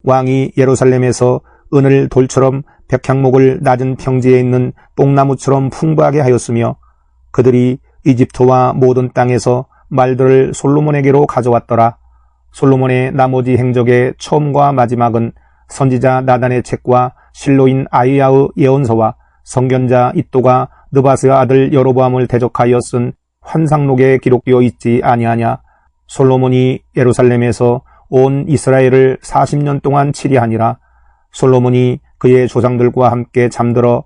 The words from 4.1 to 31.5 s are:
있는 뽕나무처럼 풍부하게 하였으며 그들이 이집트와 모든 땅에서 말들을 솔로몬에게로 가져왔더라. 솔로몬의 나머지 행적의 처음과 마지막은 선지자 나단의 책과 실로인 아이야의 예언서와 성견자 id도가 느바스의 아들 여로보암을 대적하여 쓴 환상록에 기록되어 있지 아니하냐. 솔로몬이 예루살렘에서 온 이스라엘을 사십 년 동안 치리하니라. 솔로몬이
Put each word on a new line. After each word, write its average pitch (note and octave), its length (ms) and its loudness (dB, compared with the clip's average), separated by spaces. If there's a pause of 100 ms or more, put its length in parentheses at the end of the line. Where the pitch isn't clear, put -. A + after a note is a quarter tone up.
있는 B2+ 340 -2 (240)
뽕나무처럼 C#3 720 0
풍부하게 D3+ 500 -2
하였으며 A#2+ 560 -2 (560)
그들이 B2 480 0 (260)
이집트와 B2+ 680 2
모든 B2+ 400 0
땅에서 B2 540 -2 (220)
말들을 C3 640 2
솔로몬에게로 C#3+ 760 0
가져왔더라. A#2 680 -2 (540)
솔로몬의 C3 600 0
나머지 B2+ 420 -2
행적의 B2 640 0
처음과 C#3+ 560 -2
마지막은 A#2 580 -2 (380)
선지자 C3 520 0
나단의 B2 420 0
책과 B2 500 -2 (180)
실로인 C3+ 580 0
아이야의 C3+ 680 2
예언서와 A#2+ 580 0 (300)
성견자 B2+ 680 -2
id도가 B2+ 520 0 (240)
느바스의 C3+ 400 2
아들 C3+ 400 2
여로보암을 B2+ 560 0
대적하여 B2 540 0
쓴 B2 320 -6 (260)
환상록에 C#3 800 0
기록되어 B2+ 460 0
있지 A#2+ 400 -2
아니하냐. A#2 580 -2 (460)
솔로몬이 B2+ 720 0 (180)
예루살렘에서 B2 840 0 (260)
온 C3+ 400 0
이스라엘을 C3 720 2
사십 C#3+ 420 -4
년 C#3+ 160 -4
동안 C#3+ 320 -2
치리하니라. A#2 680 -2 (520)
솔로몬이 B2+ 680 0 (180)